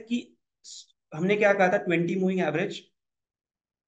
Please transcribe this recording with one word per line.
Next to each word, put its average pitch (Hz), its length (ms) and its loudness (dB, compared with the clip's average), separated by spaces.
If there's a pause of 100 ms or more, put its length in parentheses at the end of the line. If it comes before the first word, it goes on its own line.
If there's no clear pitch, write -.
कि - 320 -6 (800)
हमने 185 200 0
क्या 202 180 4
कहा 190 140 4
था, 196 100 2
ट्वेंटी 170 380 0
मूविंग 185 240 0
एवरेज 160 520 -4 (960)